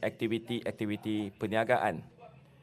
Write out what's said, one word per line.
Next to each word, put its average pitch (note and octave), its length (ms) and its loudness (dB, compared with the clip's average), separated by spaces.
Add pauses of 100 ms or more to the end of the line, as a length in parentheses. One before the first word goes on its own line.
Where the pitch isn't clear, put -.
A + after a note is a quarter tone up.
aktiviti-aktiviti G#2+ 1300 -2
perniagaan A2 640 2 (640)